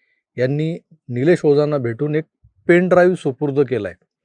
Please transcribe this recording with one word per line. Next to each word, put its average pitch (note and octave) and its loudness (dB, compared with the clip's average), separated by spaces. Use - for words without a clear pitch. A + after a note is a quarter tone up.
यांनी C#3+ -2
निलेश C3+ 0
ओझांना D3 2
भेटून C3 -6
एक D#3+ -4
पेन F3+ 4
ड्राईव्ह F3+ 4
सुपूर्द C#3 -4
केलाय. A2+ -4